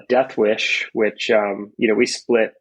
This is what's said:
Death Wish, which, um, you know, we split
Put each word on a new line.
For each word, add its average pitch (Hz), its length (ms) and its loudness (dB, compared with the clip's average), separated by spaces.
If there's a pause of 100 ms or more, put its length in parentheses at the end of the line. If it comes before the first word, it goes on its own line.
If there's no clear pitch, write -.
Death 127 280 0
Wish, - 560 0
which, 107 360 -2
um, 104 480 0
you 117 100 0
know, 107 80 2
we 120 100 4
split 113 560 0